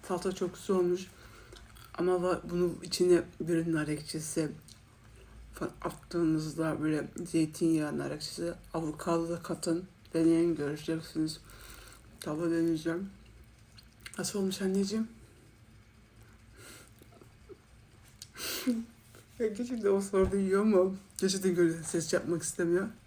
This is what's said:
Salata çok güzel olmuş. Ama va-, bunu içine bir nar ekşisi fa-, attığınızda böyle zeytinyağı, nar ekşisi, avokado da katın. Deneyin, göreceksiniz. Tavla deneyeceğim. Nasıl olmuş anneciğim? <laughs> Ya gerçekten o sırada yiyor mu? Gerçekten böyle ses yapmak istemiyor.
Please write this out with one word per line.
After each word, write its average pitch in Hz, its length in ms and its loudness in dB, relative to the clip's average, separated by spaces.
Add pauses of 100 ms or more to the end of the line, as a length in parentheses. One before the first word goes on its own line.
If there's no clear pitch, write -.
Salata 185 260 -2
çok 180 200 -4
güzel - 220 0
olmuş. 180 300 2 (880)
Ama 180 180 0
va-, 180 380 0
bunu 175 320 0
içine 180 400 4 (180)
bir 165 320 0
nar 151 160 0
ekşisi 151 600 -4 (1080)
fa-, 165 120 -6 (120)
attığınızda 160 1000 -2
böyle 156 260 0 (180)
zeytinyağı, 156 720 0
nar 139 120 -4
ekşisi, 165 440 -6 (200)
avokado 165 540 0
da 170 140 -4
katın. 170 420 -2 (300)
Deneyin, 165 420 6
göreceksiniz. 156 840 -2 (800)
Tavla 165 300 -2
deneyeceğim. 165 600 0 (1080)
Nasıl 196 200 -4
olmuş 190 240 0
anneciğim? 202 460 0 (3500)
<laughs> 233 280 -2 (440)
Ya 233 80 0
gerçekten 220 460 0
o 196 80 4
sırada 190 360 2
yiyor 196 260 4
mu? 190 340 6 (220)
Gerçekten 190 380 2
böyle 165 260 4
ses 165 300 -2
yapmak 165 300 0
istemiyor. 180 460 0 (180)